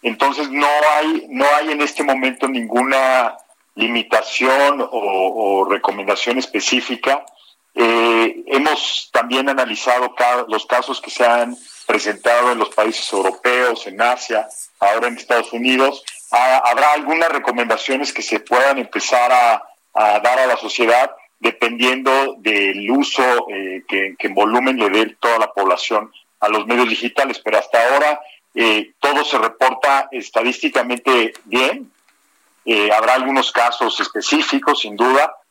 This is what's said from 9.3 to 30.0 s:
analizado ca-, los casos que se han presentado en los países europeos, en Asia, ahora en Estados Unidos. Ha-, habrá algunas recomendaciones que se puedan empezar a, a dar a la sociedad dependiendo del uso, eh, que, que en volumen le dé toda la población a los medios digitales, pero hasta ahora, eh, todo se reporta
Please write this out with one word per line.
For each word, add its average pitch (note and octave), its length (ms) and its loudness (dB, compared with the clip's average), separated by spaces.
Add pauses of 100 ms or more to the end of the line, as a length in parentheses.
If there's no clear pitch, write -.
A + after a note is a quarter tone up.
analizado B2 680 0
ca-, B2 320 0
los G#2+ 180 -4
casos B2 360 -2
que - 100 -14
se B2 160 2
han A#2+ 300 2 (280)
presentado A#2+ 680 0
en A#2 60 -2
los G#2+ 120 -2
países - 420 -2
europeos, A#2 760 0
en G2 120 -8
Asia, A#2 460 0 (320)
ahora A2 300 2
en A#2 80 -6
Estados - 360 -2
Unidos. C3 520 0 (260)
Ha-, B2+ 280 4
habrá C3 340 4
algunas D#3 380 0
recomendaciones B2+ 840 -2
que - 100 -8
se G#2+ 160 -4
puedan C3+ 400 2
empezar B2 540 0
a, A#2 360 4 (240)
a G#2+ 280 2
dar B2 180 2
a C3 80 4
la A#2+ 100 2
sociedad A#2 540 2 (300)
dependiendo C3 1000 0
del G2+ 520 -2
uso, B2 600 0
eh, F#2+ 380 -8
que, F#2+ 280 -4
que - 120 -6
en G2 60 -6
volumen A#2+ 440 0
le G#2+ 100 2
dé A2 320 0
toda A#2 180 2
la G#2+ 140 -2
población G#2 600 -2 (280)
a G#2+ 80 0
los G#2+ 180 0
medios A#2+ 220 2
digitales, A#2 520 -4
pero - 180 0
hasta A#2 300 2
ahora, D3 320 2 (340)
eh, A2 460 0
todo C#3+ 240 0
se - 120 -4
reporta C3+ 760 0